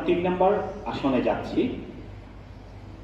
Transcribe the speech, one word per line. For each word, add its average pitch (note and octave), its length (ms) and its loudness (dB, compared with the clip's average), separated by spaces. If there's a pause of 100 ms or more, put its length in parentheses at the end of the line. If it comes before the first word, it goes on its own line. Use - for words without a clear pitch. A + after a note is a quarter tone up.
তিন F3 200 4
নম্বর F#3 260 6 (380)
আসনে C3 380 2
যাচ্ছি, - 320 0 (1400)